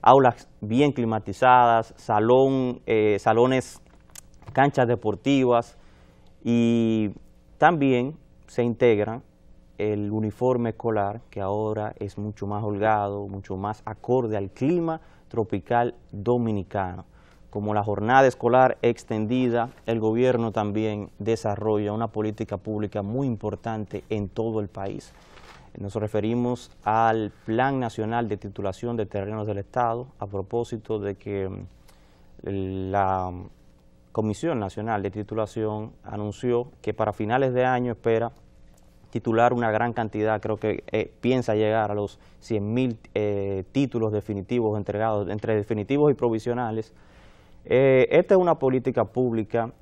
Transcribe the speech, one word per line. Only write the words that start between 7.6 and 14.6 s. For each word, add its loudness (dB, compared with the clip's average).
se -2
integra 2
el -2
uniforme 0
escolar, -2
que -10
ahora -4
es -10
mucho -8
más -6
holgado, 0
mucho -10
más -6
acorde -2
al -6
clima -2